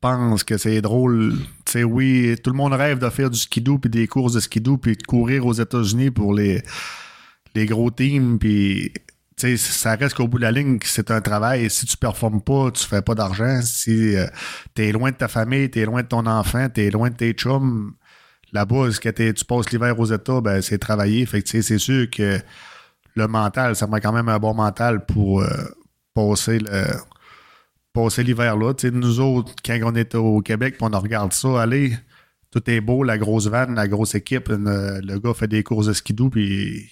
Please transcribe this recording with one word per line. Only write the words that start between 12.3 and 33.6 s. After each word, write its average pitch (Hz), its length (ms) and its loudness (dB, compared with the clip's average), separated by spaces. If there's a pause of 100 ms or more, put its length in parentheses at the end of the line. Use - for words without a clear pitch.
pas, 135 280 2
tu - 140 -4
fais 101 160 0
pas 113 140 -2
d'argent. 110 480 0
Si, 113 540 2
euh, 92 100 2 (480)
t'es 107 180 0
loin 120 200 0
de 127 40 -10
ta 120 120 -2
famille, 127 420 0
t'es 110 160 0
loin 120 160 -2
de 117 60 -8
ton 117 180 0
enfant, 113 420 0
t'es 104 220 2
loin 110 180 0
de 120 80 -4
tes 117 160 0
chums, 123 640 -2 (580)
là-bas, 113 360 0
est-ce 110 120 -2
que - 80 -4
t'es, 113 240 0
tu - 140 -6
passes 120 240 -2
l'hiver 117 280 0
aux 117 80 2
États, 113 360 0
ben, 98 180 0
c'est 101 180 -2
travailler. 107 460 2
Fait 107 180 -2
que, - 60 -6
tu - 40 -6
sais, 110 100 2
c'est 107 160 2
sûr 127 320 0
que 101 280 0 (760)
le 110 140 0
mental, 110 480 0
ça 107 100 -2
prend 107 120 -2
quand 107 140 -2
même 117 160 0
un 110 100 2
bon 110 140 0
mental 110 540 0
pour, 98 340 2
euh, 90 80 0 (640)
passer 107 460 2
le, 101 260 -2 (1080)
passer 113 300 0
l'hiver 120 340 0
là. 113 180 0
Tu 127 140 -2
sais, 120 60 0
nous 123 260 2
autres, 127 340 0 (100)
quand 117 200 -2
on 117 100 0
est 117 200 0
au 113 260 4
Québec, 117 380 -2
puis 117 120 -2
on 104 80 0
regarde 104 340 -2
ça, 131 300 0
allez, 127 300 2 (580)
tout - 200 -2
est 117 100 2
beau, 123 220 0
la 113 160 0
grosse 107 280 0
vanne, 123 280 0